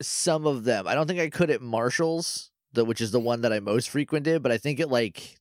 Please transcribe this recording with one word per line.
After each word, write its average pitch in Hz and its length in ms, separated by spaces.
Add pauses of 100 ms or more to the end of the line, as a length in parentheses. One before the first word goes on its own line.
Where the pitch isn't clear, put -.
some 156 440
of 131 180
them. 110 220
I 95 80
don't 151 120
think 175 140
I 160 100
could 175 200
at 127 120
Marshall's, 123 880 (240)
the, 117 120
which 113 160
is 110 80
the 120 100
one 117 220
that 117 100
I 107 80
most 104 300
frequented, 147 520
but 123 80
I 117 60
think 139 240
at, 156 100
like, 117 500